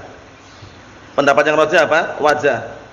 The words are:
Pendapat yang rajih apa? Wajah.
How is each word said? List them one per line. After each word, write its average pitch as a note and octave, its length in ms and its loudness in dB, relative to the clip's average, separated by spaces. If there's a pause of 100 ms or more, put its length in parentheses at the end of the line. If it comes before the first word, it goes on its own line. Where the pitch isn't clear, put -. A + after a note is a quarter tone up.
(1120)
Pendapat C#3+ 380 2
yang D3+ 80 0
rajih D#3 260 2
apa? D#3 320 -2
Wajah. C#3+ 480 0 (280)